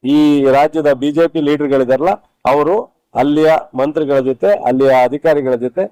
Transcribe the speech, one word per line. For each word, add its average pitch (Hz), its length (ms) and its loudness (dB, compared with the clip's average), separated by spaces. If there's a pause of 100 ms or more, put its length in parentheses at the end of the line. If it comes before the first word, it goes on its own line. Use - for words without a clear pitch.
(140)
ಈ 151 40 2 (380)
ರಾಜ್ಯದ 151 360 0 (100)
ಬಿ 147 140 -2
ಜೆ 165 160 2
ಪಿ 165 160 -4
ಲೀಡರ್ಗಳಿದಾರಲ್ಲ, 143 640 0 (380)
ಅವರು 147 240 0 (440)
ಅಲ್ಲಿಯ 151 300 2 (300)
ಮಂತ್ರಿಗಳ 143 380 -2 (120)
ಜೊತೆ, 131 200 -2 (180)
ಅಲ್ಲಿಯ 131 240 2 (160)
ಅಧಿಕಾರಿಗಳ 143 560 -2
ಜೊತೆ 175 280 -4